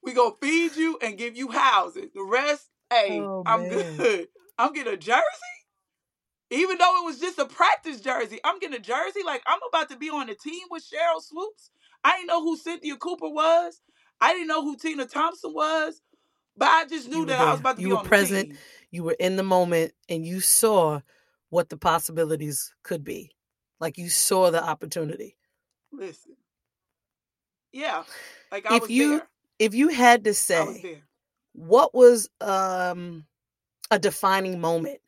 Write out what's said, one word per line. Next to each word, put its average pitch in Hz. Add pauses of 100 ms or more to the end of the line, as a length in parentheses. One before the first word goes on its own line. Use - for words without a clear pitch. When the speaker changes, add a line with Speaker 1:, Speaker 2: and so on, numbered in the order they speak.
Speaker 1:
We 254
gonna 233
feed 320
you 320
and 208
give 233
you 254
housing. 202
The 196
rest, 277 (220)
hey, 202
Speaker 2:
Oh, 190
Speaker 1:
I'm 226
Speaker 2:
man. -
Speaker 1:
good. 185 (160)
<laughs> -
I'm 277
getting 277
a 190
jersey? 220 (1300)
Even 349
though 359
it -
was 294
just 349
a 277
practice 320
jersey, 226
I'm 359
getting 320
a 226
jersey. 311
Like, 285
I'm 330 (100)
about 320
to 262
be 294
on 294
the 214
team 339
with 330
Sheryl 320
Swoopes. 381 (340)
I 311
didn't 349
know 339
who 330
Cynthia 330
Cooper 330
was. 330 (400)
I 285
didn't 349
know 311
who 285
Tina 294
Thompson 320
was. 311 (560)
But -
I 320
just 262
knew 320
Speaker 2:
You -
were 269
Speaker 1:
that 254
I -
was 151
Speaker 2:
there. -
Speaker 1:
about 262
to -
Speaker 2:
You 185
Speaker 1:
be -
Speaker 2:
were 196
Speaker 1:
on 196
the -
Speaker 2:
present. 196
Speaker 1:
team. 139 (320)
Speaker 2:
You 170
were 165
in 185
the 190
moment, 175 (160)
and 165
you 180
saw 175 (480)
what 170
the 156
possibilities 160 (100)
could 160
be. - (480)
Like, 160
you 175
saw 185
the 165
opportunity. 156 (540)
Speaker 1:
Listen. 262 (1400)
Yeah. 262 (480)
Like, 196
I 214
Speaker 2:
If -
Speaker 1:
was 226
Speaker 2:
you, 294
Speaker 1:
there. - (320)
Speaker 2:
if 220
you 285
had 240
to 214 (200)
Speaker 1:
I 165
was -
Speaker 2:
say, -
Speaker 1:
there. 165 (520)
Speaker 2:
what 175
was, 240 (120)
um, 180 (680)
a 208
defining 190
moment 165